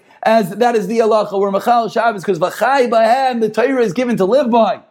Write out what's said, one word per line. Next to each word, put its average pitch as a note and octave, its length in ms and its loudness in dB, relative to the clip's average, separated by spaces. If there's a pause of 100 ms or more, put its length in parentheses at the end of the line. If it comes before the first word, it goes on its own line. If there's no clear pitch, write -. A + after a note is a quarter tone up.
(220)
as A3 300 0
that A#3 240 0
is G#3 120 -2
the A3+ 120 -2
halacha, G#3+ 380 0
where G3+ 140 0
Machal A3+ 400 0
Shabbos, G#3+ 320 -2
'cause F#3 140 -2
V'chai A#3+ 520 0
Bahem, A#3 520 2
the G#3+ 80 0
Torah B3 320 0
is A3 100 0
given A#3+ 260 -2
to F#3 80 2
live A#3+ 260 2
by. A3 400 0